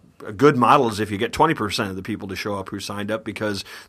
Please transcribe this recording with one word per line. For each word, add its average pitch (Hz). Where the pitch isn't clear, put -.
a 107
good 131
model 123
is 101
if 104
you 98
get 113
twenty 156
percent 104
of 92
the 95
people 104
to 95
show 101
up 98
who 101
signed 104
up 110
because 104